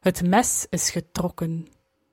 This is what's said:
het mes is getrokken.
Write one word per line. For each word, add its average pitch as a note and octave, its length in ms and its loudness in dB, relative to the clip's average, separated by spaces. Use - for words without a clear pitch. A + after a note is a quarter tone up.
het F3+ 220 0
mes G3 480 2
is - 200 -2
getrokken. E3+ 760 -4